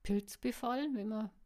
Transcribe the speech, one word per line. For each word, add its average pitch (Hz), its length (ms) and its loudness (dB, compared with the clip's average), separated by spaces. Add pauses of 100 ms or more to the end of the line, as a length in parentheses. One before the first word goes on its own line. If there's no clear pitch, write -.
Pilzbefall, 247 880 0
wenn 208 160 0
man 214 200 -2 (160)